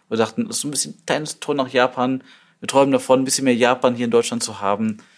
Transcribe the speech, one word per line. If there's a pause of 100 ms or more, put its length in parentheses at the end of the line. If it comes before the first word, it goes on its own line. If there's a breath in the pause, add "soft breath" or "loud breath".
Wir
dachten,
das
ist
so
ein
bisschen
ein
kleines
Tor
nach
Japan. (360 soft breath)
Wir
träumen
davon,
ein
bisschen
mehr
Japan
hier
in
Deutschland
zu
haben. (200 soft breath)